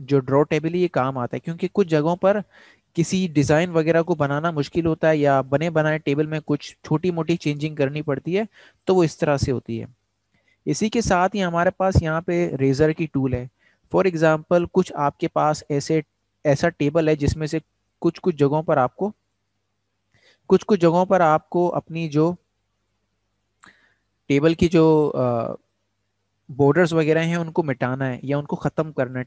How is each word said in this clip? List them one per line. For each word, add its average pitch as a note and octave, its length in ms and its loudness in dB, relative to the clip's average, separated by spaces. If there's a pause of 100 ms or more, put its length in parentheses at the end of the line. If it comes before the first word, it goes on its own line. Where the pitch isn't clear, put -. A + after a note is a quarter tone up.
जो C#3 180 0
ड्रॉ C3+ 240 2
टेबल D#3 260 -2
है, F3 100 -4
ये F3+ 100 0
काम C3+ 300 -2
आता A#2+ 180 -6
है, B2+ 40 -10
क्योंकि E3+ 280 -8
कुछ G3 200 -2
जगहों D#3+ 280 0
पर G3 260 2 (520)
किसी F#3 340 -2
design D3+ 420 2
वगैरह E3 320 2
को E3+ 120 -4
बनाना D3+ 380 -2
मुश्किल D#3+ 340 -2
होता D#3+ 220 0
है D#3+ 100 4
या C#3 240 4
बने C#3+ 280 -2
बनाए D#3 280 0
table D#3 280 -2
में D#3 140 -6
कुछ - 440 -6
छोटी D#3 260 -2
मोटी E3+ 260 -2
चेंजिंग D3+ 400 -6
करनी D3 260 -2
पड़ती D3+ 320 -4
है, G#3 140 -2 (380)
तो F#3 80 2
वो F#3 100 4
इस - 160 -2
तरह D3 160 2
से C3+ 160 -2
होती A#2 260 -6
है। A2+ 80 -12 (800)
इसी D3+ 220 -2
के A#3 140 -2
साथ F#3 260 2
ही G3+ 120 -6
हमारे F3 300 0
पास F#3+ 320 0
यहाँ D#3+ 200 -4
पे F3 340 -2
Razer C3+ 360 2
की D#3+ 140 -6
tool C3+ 280 -2
है। B2 160 -8 (440)
For F#3 180 2
example, D#3+ 560 2
कुछ - 280 0
आपके D3 320 -2
पास D3+ 420 -2
ऐसे, D3+ 340 -2 (420)
ऐसा D3 220 2
table D#3 400 0
है D#3 80 4
जिसमें D3 300 -4
से D#3 140 -4 (400)
कुछ-कुछ E3+ 340 -2
जगहों C#3+ 280 0
पर D#3+ 160 0
आपको, D#3 340 -2 (1400)
कुछ-कुछ F#3+ 320 2
जगहों E3+ 260 2
पर F#3 160 2
आपको E3 460 2
अपनी E3 400 -6
जो D#3 280 0 (1900)
table D3 260 2
की E3+ 140 2
जो, D#3+ 400 4
अ, A#2+ 460 -2 (960)
borders C#3+ 420 2
वगैरह D#3+ 280 2
हैं, E3 160 -2
उनको E3+ 260 -2
मिटाना C3+ 420 -4
है B2 200 -6
या C#3 140 -2
उनको D3 180 -8
ख़त्म D#3 360 -4
करना B2+ 260 -4
है, B2+ 80 -6